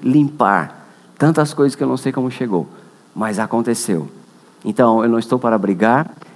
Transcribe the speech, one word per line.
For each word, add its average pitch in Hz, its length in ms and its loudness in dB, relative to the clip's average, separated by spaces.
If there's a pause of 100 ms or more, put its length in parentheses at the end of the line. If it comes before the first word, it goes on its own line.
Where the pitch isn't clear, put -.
limpar 123 760 2 (400)
tantas 151 340 2
coisas 139 220 0
que - 80 -8
eu 135 60 0
não 127 80 -2
sei 131 160 -4
como 127 180 -4
chegou, 107 360 -4 (480)
mas 107 260 -4
aconteceu. 110 680 -2 (560)
Então, 113 380 2
eu 117 80 2
não 113 80 2
estou 120 200 -2
para 113 200 0
brigar, 104 500 0 (280)